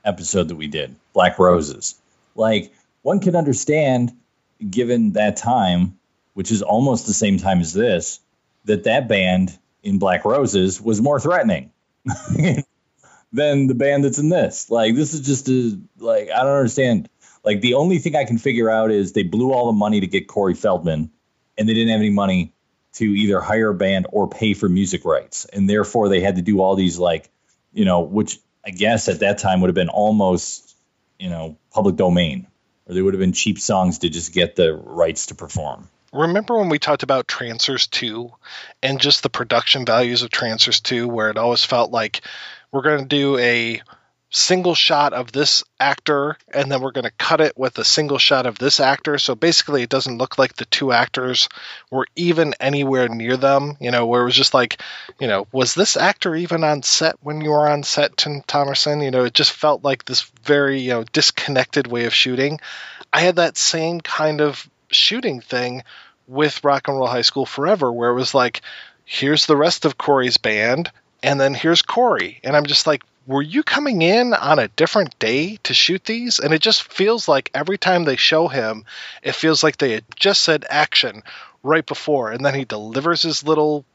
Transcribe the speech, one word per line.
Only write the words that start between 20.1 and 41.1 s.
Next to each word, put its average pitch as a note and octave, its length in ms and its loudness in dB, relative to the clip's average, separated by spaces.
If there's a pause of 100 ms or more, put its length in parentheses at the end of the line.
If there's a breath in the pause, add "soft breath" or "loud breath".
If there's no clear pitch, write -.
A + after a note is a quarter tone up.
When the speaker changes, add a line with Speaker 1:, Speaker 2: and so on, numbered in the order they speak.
Speaker 1:
Corey F#2+ 240 0
Feldman, E2 580 -2 (460)
and G#2+ 100 0
they A2+ 60 0
didn't A2+ 180 0
have A2 80 2
any G#2+ 100 2
money F#2+ 440 0 (400)
to - 100 -4
either G2+ 380 2
hire A2 300 0
a G2 40 -2
band F#2+ 380 0
or G2+ 160 0
pay G#2+ 240 -2
for F#2+ 160 0
music F#2+ 340 0
rights. - 400 -2
And G2 260 -2
therefore, G#2 380 0
they F#2+ 140 2
had F#2+ 160 0
to F#2 40 -2
do F#2+ 200 2
all F#2+ 140 2
these, F2+ 220 0
like, E2+ 320 -2 (440)
you A2 100 0
know, F2+ 160 4
which G#2 400 -2 (260)
I G2+ 40 -10
guess G#2 400 0
at E2+ 100 -2
that G2+ 180 0
time F#2 220 0
would F#2 80 4
have F2 80 0
been F2 140 0
almost, G#2 840 0 (460)
you F#2 100 -10
know, D#2+ 280 -10 (140)
public F#2+ 260 2
domain, F2 500 2 (400)
or F2+ 60 -12
they F#2 80 -2
would F#2+ 120 2
have F#2 60 -4
been F#2 140 2
cheap G2+ 260 -2
songs F#2 400 0
to F2 100 -2
just E2 220 -8
get F2 240 -2
the E2 180 2
rights E2 520 -4
to - 100 -16
perform. - 540 -10 (240)
Speaker 2:
Remember F#3+ 440 0
when F#3+ 120 0
we D3 100 0
talked D3 240 -2
about C3 240 0
Trancers B2 600 -4
two A#2 440 -6 (500 loud breath)
and C3 200 0
just C#3+ 220 2
the C#3 60 -2
production A#2+ 560 0
values A#2+ 360 2
of A#2+ 80 -6
Trancers A2+ 500 0
two, A#2+ 260 -2
where A2+ 240 -2